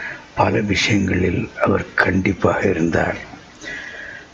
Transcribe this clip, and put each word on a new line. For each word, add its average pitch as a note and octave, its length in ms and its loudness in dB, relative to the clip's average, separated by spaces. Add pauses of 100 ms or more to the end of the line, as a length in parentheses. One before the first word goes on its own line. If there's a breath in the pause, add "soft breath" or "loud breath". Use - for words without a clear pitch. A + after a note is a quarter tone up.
(360 loud breath)
பல G2 260 2
விஷயங்களில் F#2+ 800 2 (220)
அவர் G2+ 200 2 (120)
கண்டிப்பாக F#2 720 2
இருந்தார். E2 500 0 (1160 loud breath)